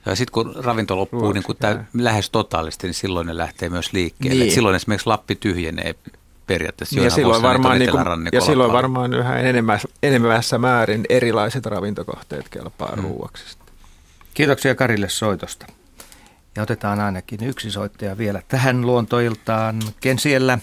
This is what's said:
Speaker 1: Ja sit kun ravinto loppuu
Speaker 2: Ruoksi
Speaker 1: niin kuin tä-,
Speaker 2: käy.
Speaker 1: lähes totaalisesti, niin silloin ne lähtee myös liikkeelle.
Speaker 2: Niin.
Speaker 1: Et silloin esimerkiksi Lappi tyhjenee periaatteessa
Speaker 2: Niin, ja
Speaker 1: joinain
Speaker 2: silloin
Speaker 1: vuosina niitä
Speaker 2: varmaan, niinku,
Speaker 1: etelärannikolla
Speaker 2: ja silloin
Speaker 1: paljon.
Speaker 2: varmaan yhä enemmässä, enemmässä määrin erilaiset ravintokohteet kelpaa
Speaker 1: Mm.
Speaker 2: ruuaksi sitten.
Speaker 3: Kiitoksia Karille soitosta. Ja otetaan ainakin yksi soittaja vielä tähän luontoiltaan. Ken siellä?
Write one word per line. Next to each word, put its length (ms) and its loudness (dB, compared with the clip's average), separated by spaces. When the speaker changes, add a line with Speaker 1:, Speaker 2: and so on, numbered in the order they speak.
Speaker 1:
Ja 100 -2
sit 140 -2
kun 240 -2
ravinto 320 0
loppuu 240 -2
Speaker 2:
Ruoksi 140 0
Speaker 1:
niin 100 -2
kuin 140 -6
tä-, 160 0
Speaker 2:
käy. 100 -8
Speaker 1:
lähes 360 0
totaalisesti, 560 -4
niin 80 -6
silloin 320 -4
ne 100 -6
lähtee 320 -6
myös 240 -6
liikkeelle. 480 0
Speaker 2:
Niin. 80 4
Speaker 1:
Et 60 2
silloin 220 4
esimerkiksi 300 -2
Lappi 280 0
tyhjenee 600 -2
periaatteessa 500 -4
Speaker 2:
Niin, 80 2
ja 0 -
Speaker 1:
joinain 100 4
Speaker 2:
silloin 280 4
Speaker 1:
vuosina 160 6
niitä 100 4
Speaker 2:
varmaan, 100 4
niinku, 180 4
Speaker 1:
etelärannikolla 460 0
Speaker 2:
ja 40 2
silloin 240 4
Speaker 1:
paljon. 120 4
Speaker 2:
varmaan 320 -2
yhä 240 0
enemmässä, 500 2
enemmässä 560 2
määrin 500 2
erilaiset 580 2
ravintokohteet 800 -6
kelpaa 480 -10
Speaker 1:
Mm. 60 -4
Speaker 2:
ruuaksi 480 -10
sitten. 240 -20
Speaker 3:
Kiitoksia 400 4
Karille 340 2
soitosta. 580 -4
Ja 60 -4
otetaan 380 -2
ainakin 440 -4
yksi 260 -6
soittaja 480 -8
vielä 300 -2
tähän 380 2
luontoiltaan. 920 0
Ken 180 0
siellä? 440 2